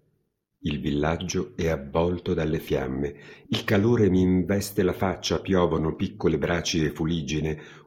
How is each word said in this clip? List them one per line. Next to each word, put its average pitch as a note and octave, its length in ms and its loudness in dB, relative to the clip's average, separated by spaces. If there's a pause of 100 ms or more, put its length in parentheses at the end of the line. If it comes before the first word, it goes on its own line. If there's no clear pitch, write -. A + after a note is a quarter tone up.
(640)
Il D2 160 -2
villaggio D#2+ 760 -2
è E2+ 120 -2
avvolto E2 680 -2
dalle D#2 260 -2
fiamme, C2+ 560 -4 (340)
il - 140 -2
calore G#2+ 460 4
mi F#2 100 4
investe F#2 640 2
la F2+ 120 4
faccia, F#2 460 -2
piovono D#2+ 560 2
piccole - 440 0
braci E2 440 0
e D2 60 2
fuliggine, D#2 680 -2 (280)